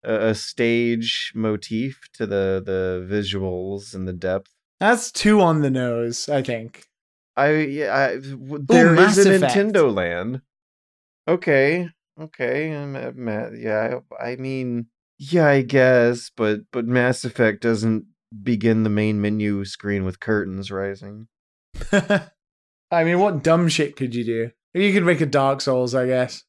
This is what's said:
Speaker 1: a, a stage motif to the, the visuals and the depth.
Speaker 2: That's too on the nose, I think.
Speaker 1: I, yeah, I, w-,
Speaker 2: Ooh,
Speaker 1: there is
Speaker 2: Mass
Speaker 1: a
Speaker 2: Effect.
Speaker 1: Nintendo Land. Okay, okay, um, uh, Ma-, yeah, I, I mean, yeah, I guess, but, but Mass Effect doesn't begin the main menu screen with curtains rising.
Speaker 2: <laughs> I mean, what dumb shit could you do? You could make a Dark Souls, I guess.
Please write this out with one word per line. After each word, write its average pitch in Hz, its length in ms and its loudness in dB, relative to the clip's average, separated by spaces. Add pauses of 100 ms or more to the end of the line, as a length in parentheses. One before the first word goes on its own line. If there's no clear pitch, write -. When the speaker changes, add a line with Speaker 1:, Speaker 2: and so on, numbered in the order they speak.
Speaker 1:
a, 110 240 -2
a 110 80 0
stage 117 960 -2
motif 110 640 -6 (160)
to 113 120 -6
the, 95 380 -2
the 92 480 -4
visuals 98 800 -6
and 95 140 -8
the 92 60 -6
depth. 92 400 -4 (260)
Speaker 2:
That's 220 320 0
too 208 300 2
on 160 220 4
the 139 80 0
nose, 120 580 -4
I 143 140 0
think. 117 420 -8 (520)
Speaker 1:
I, 143 160 2
yeah, 143 440 -2
I, 131 200 0
w-, 135 400 -14
Speaker 2:
Ooh, - 20 -8 (100)
Speaker 1:
there 165 260 8
is 185 220 8
Speaker 2:
Mass - 20 6
Speaker 1:
a 196 180 6
Speaker 2:
Effect. 147 180 2
Speaker 1:
Nintendo 202 400 4
Land. 92 480 -4 (880)
Okay, 165 600 2 (320)
okay, 151 540 -6
um, 143 220 -10
uh, 123 180 -10
Ma-, 113 420 -8
yeah, 113 440 -4 (200)
I, 120 100 -8
I 127 60 -8
mean, 127 500 -6 (320)
yeah, 151 280 2
I 139 160 4
guess, 123 760 4
but, 107 260 0 (100)
but 120 140 -4
Mass 123 380 2
Effect 110 380 0
doesn't 113 440 0 (360)
begin 110 400 2
the 107 80 0
main 107 300 0
menu 104 440 -2
screen 98 400 -6
with 92 140 -6
curtains 98 540 -4
rising. 98 560 -10 (340)
Speaker 2:
<laughs> - 300 -10
I - 1120 -4
mean, 175 160 2
what 190 240 0
dumb 165 240 4
shit 156 260 -2
could 123 220 -6
you 120 80 -4
do? 113 260 -4 (240)
You 196 180 2
could 190 120 2
make 165 160 2
a 160 60 0
Dark 139 340 0
Souls, 127 340 -2
I 127 120 0
guess. 127 420 -2